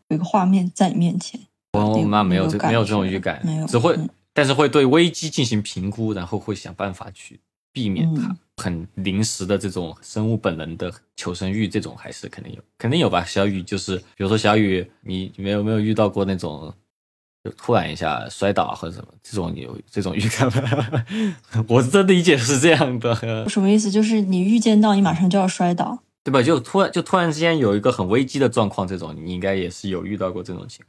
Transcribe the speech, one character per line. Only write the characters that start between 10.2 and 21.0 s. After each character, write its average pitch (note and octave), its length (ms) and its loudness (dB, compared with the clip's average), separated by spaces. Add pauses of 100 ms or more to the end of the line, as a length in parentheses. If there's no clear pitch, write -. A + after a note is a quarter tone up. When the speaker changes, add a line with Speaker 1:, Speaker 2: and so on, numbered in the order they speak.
Speaker 2:
物 A2+ 80 0
本 G2 220 -2
能 E2 180 -10
的 F2+ 160 -8 (240)
求 F2 180 -8
生 F#2+ 160 -6
欲， G#2+ 160 -2
这 G2+ 140 -2
种 E2 160 -12
还 - 160 -18
是 - 160 -16
肯 - 160 -18
定 - 80 -16
有， - 100 -20 (140)
肯 A#2 120 -4
定 D#3+ 120 2
有 A#2+ 80 4
吧。 F2 160 0
小 G2 220 0
雨 G2 160 -2
就 F#2+ 160 -6
是， F#2 180 -6
比 - 260 -10
如 F#2+ 60 0
说 A2 80 2
小 G#2 200 4
雨， F#2+ 300 2 (140)
你 F#2+ 360 -8
没 G2 140 -6
有， G#2 140 0
没 G#2+ 60 -2
有 A2 100 0
遇 G#2+ 140 0
到 G#2+ 120 4
过 G2 200 0
那 F#2+ 100 0
种 D#2 360 -8 (680)
就 - 100 -10
突 - 200 -4
然 E2+ 180 2
一 D#2+ 60 -8
下 C2 320 -4
摔 G2 240 -2
倒 F#2 220 0
或 - 120 -12
者 F2 80 -10
什 - 60 -16
么， - 80 -18 (140)
这 - 120 -18
种 E2+ 220 -4
有 B1+ 200 -12 (140)
这 G2+ 120 -4
种 F2 120 -2
预 G#2 140 -2
感 C3+ 260 2
吗？ C3 500 0 (240)